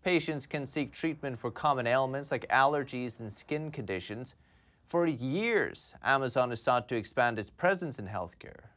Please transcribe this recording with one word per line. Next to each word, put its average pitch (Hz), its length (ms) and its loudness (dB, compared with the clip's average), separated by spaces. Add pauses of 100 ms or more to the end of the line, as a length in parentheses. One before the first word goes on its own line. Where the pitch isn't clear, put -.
Patients 156 420 2
can 143 200 -4
seek 135 260 -4
treatment 143 480 -4
for 123 100 -4
common 131 380 0
ailments 135 420 0
like 123 200 -2
allergies 127 720 2
and 107 100 -8
skin 151 400 -6
conditions. 107 640 -6 (500)
For 170 220 2
years, 151 880 0 (100)
Amazon 131 460 4
has 117 120 -4
sought 123 280 2
to 120 80 0
expand 113 420 0
its 101 100 -6
presence 180 500 0
in 98 80 -8
healthcare. - 580 -10 (120)